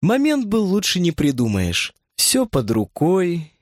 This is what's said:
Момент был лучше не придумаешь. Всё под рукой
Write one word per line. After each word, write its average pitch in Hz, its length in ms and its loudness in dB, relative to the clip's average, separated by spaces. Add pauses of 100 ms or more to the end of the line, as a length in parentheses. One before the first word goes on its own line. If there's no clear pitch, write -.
Момент 269 440 2
был 214 180 0
лучше 190 360 0
не 170 120 0
придумаешь. 113 800 0 (220)
Всё 262 300 0
под 117 240 -2
рукой 165 920 0